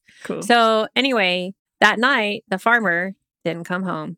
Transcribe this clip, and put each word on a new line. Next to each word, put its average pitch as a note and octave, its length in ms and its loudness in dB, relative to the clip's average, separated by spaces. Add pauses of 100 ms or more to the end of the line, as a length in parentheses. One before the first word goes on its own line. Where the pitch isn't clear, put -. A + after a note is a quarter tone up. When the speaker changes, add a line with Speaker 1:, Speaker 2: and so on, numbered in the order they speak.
(240)
Speaker 1:
Cool. E3 180 -8
Speaker 2:
So A3 540 2
anyway, G3 560 0 (280)
that G#3 180 4
night, A3 500 0
the F#3+ 100 2
farmer G3 560 0 (300)
didn't E3+ 200 -4
come F#3 180 -4
home. E3 360 -6